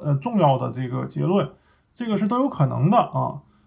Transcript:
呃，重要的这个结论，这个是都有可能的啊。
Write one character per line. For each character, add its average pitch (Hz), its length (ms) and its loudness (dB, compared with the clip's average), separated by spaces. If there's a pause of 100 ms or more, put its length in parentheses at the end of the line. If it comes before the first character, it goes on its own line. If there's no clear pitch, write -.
呃， 147 120 2
重 220 240 -2
要 139 180 6
的 123 140 -4
这 127 180 -6
个 127 160 -4
结 143 180 -6
论， 165 280 0 (420)
这 240 140 -8
个 208 100 -2
是 202 100 0
都 247 140 0
有 277 80 0
可 - 160 0
能 123 240 0
的 233 80 4
啊。 139 440 0 (260)